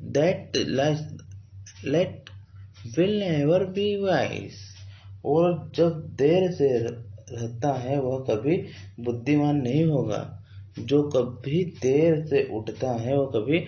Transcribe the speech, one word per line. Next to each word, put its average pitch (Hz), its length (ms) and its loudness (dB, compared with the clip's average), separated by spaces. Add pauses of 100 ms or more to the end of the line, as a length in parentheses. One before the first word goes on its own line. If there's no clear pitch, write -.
(180)
that 165 480 0
last, 139 580 -2 (720)
let - 340 -2 (680)
will 208 260 4
never 165 400 4 (160)
be 208 80 2 (160)
wise। 139 560 0 (640)
और 165 500 2
जब 165 320 2 (140)
देर 175 320 6
से 143 160 2 (640)
रहता 120 480 -2
है 131 200 -2
वह 127 180 -2 (100)
कभी 131 280 2 (480)
बुद्धिमान 147 580 2
नहीं 139 220 2
होगा। 117 340 2 (600)
जो 131 240 2 (120)
कभी 135 480 0 (200)
देर 151 440 4
से 139 160 2 (140)
उठता 113 340 -4 (120)
है 131 160 0
वह 135 160 0
कभी 127 340 2